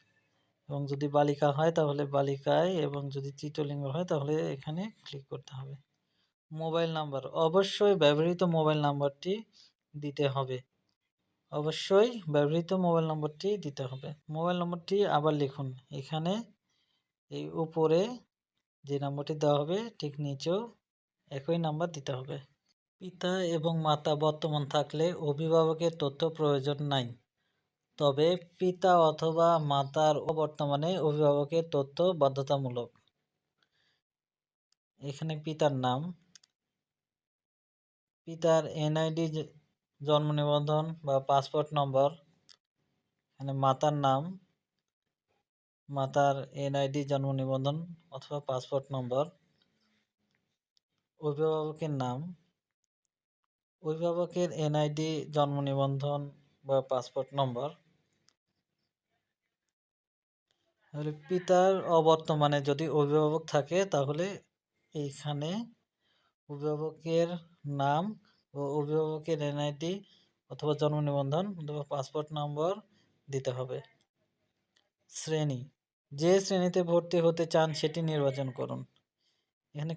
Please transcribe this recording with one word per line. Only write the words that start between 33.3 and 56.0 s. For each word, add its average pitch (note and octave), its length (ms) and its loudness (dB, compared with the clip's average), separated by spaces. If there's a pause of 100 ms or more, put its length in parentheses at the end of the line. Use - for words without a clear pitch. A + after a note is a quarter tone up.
এখানে C#3+ 400 -6
পিতার D3+ 380 0
নাম, B2+ 220 0 (2250)
পিতার D#3+ 360 2 (140)
এনআইডি D#3+ 540 0
জ-, D#3 200 -6 (480)
জন্ম D3 320 2
নিবন্ধন D3 520 2 (200)
বা C#3 120 2 (100)
পাসপোর্ট C#3+ 460 2
নম্বর, C#3 360 2 (1160)
এখানে C#3 320 -8
মাতার C3+ 380 4
নাম, C#3 260 2 (1700)
মাতার C#3 480 2 (260)
এনআইডি C#3 420 -2
জন্ম C#3 280 0
নিবন্ধন C3+ 440 -2 (340)
অথবা C#3 360 -10
পাসপোর্ট C3 460 -4
নম্বর, C3 320 -2 (2000)
অভিভাবকের D#3 720 -2 (100)
নাম, B2 160 -4 (1600)
অভিভাবকের E3+ 640 -2 (140)
এনআইডি D3+ 480 0 (200)
জন্ম C#3+ 300 2
নিবন্ধন C#3 600 -2 (440)